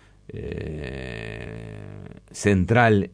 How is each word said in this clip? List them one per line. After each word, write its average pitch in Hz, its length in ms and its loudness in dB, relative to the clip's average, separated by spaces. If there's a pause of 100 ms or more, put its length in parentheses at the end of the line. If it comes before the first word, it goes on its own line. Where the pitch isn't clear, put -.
(280)
eh, 57 1500 -10 (520)
Central 104 840 4